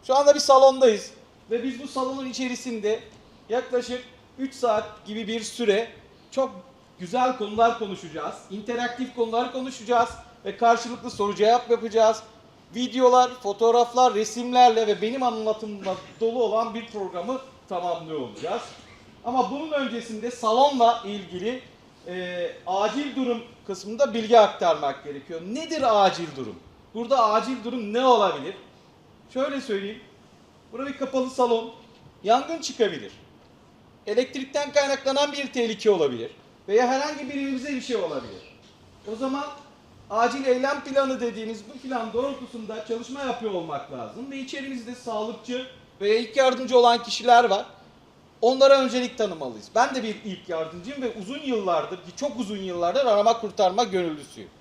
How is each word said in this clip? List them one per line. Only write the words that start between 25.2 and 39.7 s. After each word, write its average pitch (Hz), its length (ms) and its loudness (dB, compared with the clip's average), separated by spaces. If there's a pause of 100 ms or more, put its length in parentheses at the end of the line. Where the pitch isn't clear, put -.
Nedir 247 640 2
acil 170 300 0
durum? 110 200 -10 (380)
Burada 233 360 2
acil 220 340 0
durum 220 300 -6
ne 254 120 0
olabilir? 196 500 4 (800)
Şöyle 277 280 -4
söyleyeyim. 202 400 -6 (680)
Burada 262 180 -8
bir 269 80 -12
kapalı 262 320 -4
salon. 240 420 0 (520)
Yangın 277 380 0
çıkabilir. 165 500 -4 (960)
Elektrikten 262 640 -4
kaynaklanan 277 600 0
bir 277 220 -8
tehlike 220 380 2
olabilir. 135 400 0 (360)
Veya 233 200 4
herhangi 277 420 -2
bir 285 40 -10
evimize 269 420 -6
bir 247 60 -6
şey 247 140 -6
olabilir. 147 600 -8 (580)
O - 20 -6
zaman 269 300 -4 (640)